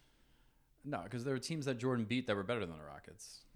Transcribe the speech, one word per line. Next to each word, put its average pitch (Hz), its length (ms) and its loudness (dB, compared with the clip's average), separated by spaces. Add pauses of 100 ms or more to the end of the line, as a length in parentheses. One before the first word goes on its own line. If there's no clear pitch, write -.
(840)
no, 131 260 -2
'cause 120 140 -4
there 135 100 2
were 127 40 2
teams 147 280 -2
that 131 120 2
Jordan 120 280 4
beat 127 200 2
that 107 100 4
were 101 60 2
better 113 220 2
than 82 140 -4
the 76 60 -12
Rockets. - 560 -14 (160)